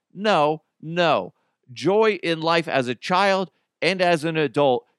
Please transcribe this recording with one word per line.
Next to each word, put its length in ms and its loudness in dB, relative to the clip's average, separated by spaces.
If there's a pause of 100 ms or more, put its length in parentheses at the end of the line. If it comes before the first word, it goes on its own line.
(140)
No, 480 0 (180)
no. 540 -2 (380)
Joy 500 0
in 180 -2
life 280 0
as 200 0
a 60 -4
child 560 0 (320)
and 180 0
as 240 2
an 140 -4
adult 480 0 (120)